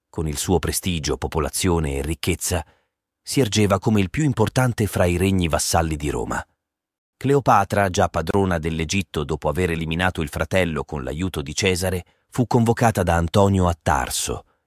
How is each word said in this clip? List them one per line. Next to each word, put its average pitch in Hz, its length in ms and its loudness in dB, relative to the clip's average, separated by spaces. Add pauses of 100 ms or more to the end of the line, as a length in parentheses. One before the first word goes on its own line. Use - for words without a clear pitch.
con 80 180 -4
il 73 100 -4
suo 92 200 2
prestigio, 78 600 -2
popolazione 76 800 -2
e 69 40 -4
ricchezza, 80 640 -4 (560)
si - 200 -2
ergeva 101 360 2
come 107 220 2
il 92 100 2
più 160 140 -2
importante 120 640 2
fra 95 180 0
i 87 120 2
regni 92 300 2
vassalli 78 500 0
di 73 120 -4
Roma. - 340 -4 (720)
Cleopatra, 104 760 2
già 90 180 2
padrona 90 480 0
dell'Egitto 80 680 -4
dopo 78 260 -4
aver 87 200 0
eliminato 82 540 -2
il 71 60 -6
fratello 82 540 -2
con 71 200 -8
l'aiuto 78 400 -4
di 73 100 -10
Cesare, 92 520 -2 (240)
fu 120 180 -2
convocata 113 560 2
da 85 100 0
Antonio 95 540 4
a 85 120 0
Tarso, - 680 -4 (200)